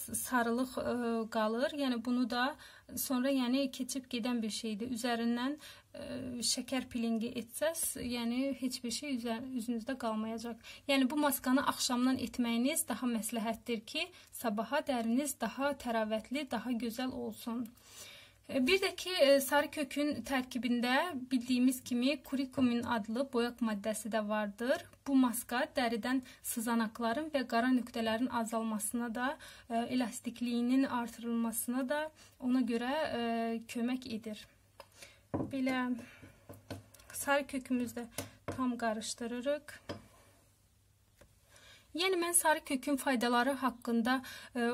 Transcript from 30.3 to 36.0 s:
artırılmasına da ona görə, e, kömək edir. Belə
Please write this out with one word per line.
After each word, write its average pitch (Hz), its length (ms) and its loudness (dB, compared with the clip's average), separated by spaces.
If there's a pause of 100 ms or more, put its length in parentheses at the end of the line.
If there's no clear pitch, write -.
artırılmasına 233 1040 -2
da 294 120 0 (380)
ona 254 220 4
görə, 240 300 0 (280)
e, - 20 0 (460)
kömək 247 500 -2
edir. 214 280 -10 (1080)
Belə 262 260 2 (1300)